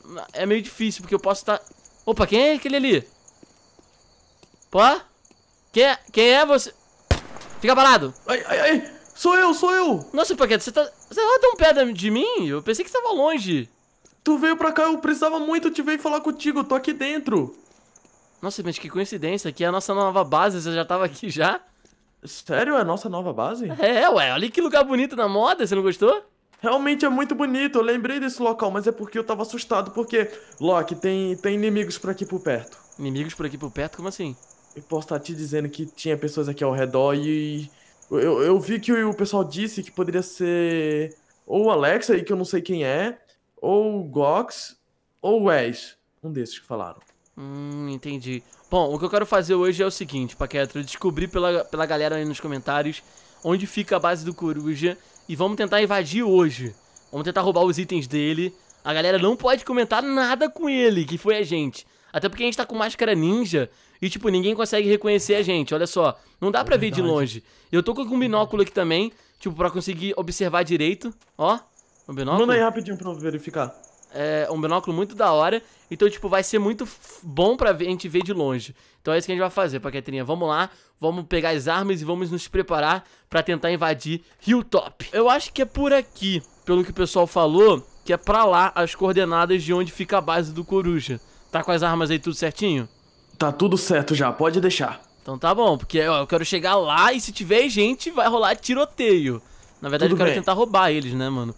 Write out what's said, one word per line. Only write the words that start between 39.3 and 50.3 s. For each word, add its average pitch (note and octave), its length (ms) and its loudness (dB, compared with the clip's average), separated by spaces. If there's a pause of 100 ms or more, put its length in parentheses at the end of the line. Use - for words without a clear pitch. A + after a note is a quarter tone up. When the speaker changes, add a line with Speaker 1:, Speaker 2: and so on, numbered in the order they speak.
Speaker 2:
disse F#3+ 380 -6
que - 100 -14
poderia F3+ 300 -2
ser... E3 920 -2 (320)
Ou G#3 180 2
o A3 60 4
Alexa, E3+ 420 2
aí F3 100 2
que - 80 -6
eu G3 60 0
não F3+ 80 -2
sei F3+ 160 -2
quem E3+ 240 -4
é, F3+ 320 -2 (420)
ou G#3 400 0
o F#3 40 -6
Gox, D3 720 -2 (440)
ou G#3+ 200 2
o - 40 0
Wes, B2+ 500 0 (280)
um D#3+ 80 -10
desses B2 280 -8
que - 60 -20
falaram. F#2+ 340 -10 (380)
Speaker 1:
Hum, C#3+ 520 -10
entendi. C3 540 -10 (260)
Bom, D#3+ 240 2
o D3 60 -4
que D#3+ 60 -4
eu F3+ 40 -4
quero G#3 160 2
fazer F#3 300 2
hoje F3+ 280 2
é - 20 2
o F#3+ 60 -2
seguinte, C3+ 440 -8